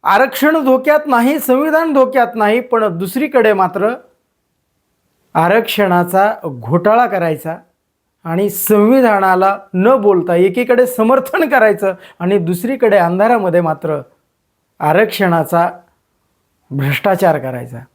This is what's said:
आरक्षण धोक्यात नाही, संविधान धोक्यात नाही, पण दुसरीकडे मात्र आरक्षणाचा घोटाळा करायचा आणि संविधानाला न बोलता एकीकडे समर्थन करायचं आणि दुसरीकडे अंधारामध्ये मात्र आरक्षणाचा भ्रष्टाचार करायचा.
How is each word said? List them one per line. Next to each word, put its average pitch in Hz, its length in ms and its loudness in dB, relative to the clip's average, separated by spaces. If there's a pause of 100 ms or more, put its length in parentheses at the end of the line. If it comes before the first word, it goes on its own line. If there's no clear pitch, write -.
आरक्षण 269 600 2
धोक्यात 262 420 2
नाही, 262 320 2
संविधान 302 540 0
धोक्यात 262 420 2
नाही, 220 260 0
पण 220 380 -2
दुसरीकडे 233 540 0
मात्र 190 420 -2 (1400)
आरक्षणाचा 190 1000 0 (100)
घोटाळा 175 640 0
करायचा 165 500 -4 (680)
आणि 180 260 -2
संविधानाला 202 1080 2 (160)
न 214 220 2
बोलता 180 400 0
एकीकडे 240 500 2
समर्थन 262 600 0
करायचं 208 460 2 (240)
आणि 190 200 0
दुसरीकडे 202 580 0
अंधारामध्ये 185 640 2
मात्र 156 400 -4 (800)
आरक्षणाचा 170 920 0 (1000)
भ्रष्टाचार 151 680 0
करायचा. 123 400 -10 (160)